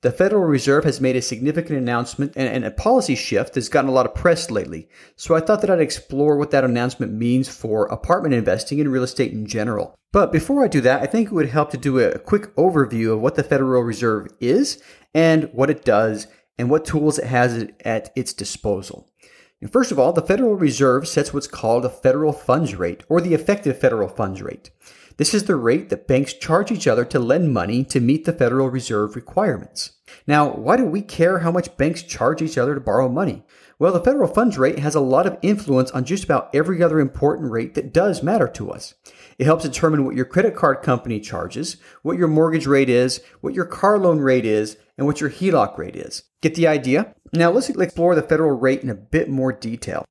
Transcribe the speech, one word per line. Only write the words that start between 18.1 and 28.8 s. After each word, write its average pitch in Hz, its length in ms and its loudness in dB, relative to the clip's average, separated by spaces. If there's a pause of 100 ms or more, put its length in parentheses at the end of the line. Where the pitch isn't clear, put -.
its - 180 -6
disposal. - 760 -8 (640)
First 254 200 2
of 139 60 -2
all, 151 160 4
the 165 80 0
Federal 214 320 2
Reserve 139 540 2
sets - 260 -2
what's 143 140 -6
called 120 380 -2
a 123 40 -2
federal 147 440 0
funds 131 420 0
rate, 87 340 -6
or 165 100 4
the 170 140 0
effective 160 460 0
federal 113 280 2
funds 98 360 -6
rate. - 260 -14 (480)
This - 160 0
is 208 120 0
the 190 100 2
rate 131 340 0
that - 180 -6
banks 139 240 2
charge 175 400 0
each 196 140 -4
other 120 200 2
to - 120 -4
lend 139 340 2
money 113 340 0
to - 140 -2
meet 139 260 2
the 170 80 -2
Federal 131 360 2
Reserve 110 460 -4